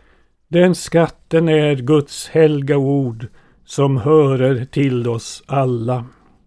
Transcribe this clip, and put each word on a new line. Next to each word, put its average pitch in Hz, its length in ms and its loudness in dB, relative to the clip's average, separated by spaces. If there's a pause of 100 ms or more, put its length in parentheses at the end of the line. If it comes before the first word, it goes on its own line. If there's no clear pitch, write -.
(480)
Den 175 280 2
skatten 165 720 -2
är 151 260 2
Guds 143 540 -2
helga 147 480 2
ord, 135 500 -2 (380)
som 139 320 0
hörer 135 680 2
till 127 420 -2
oss - 380 -8
alla. 123 600 -4 (420)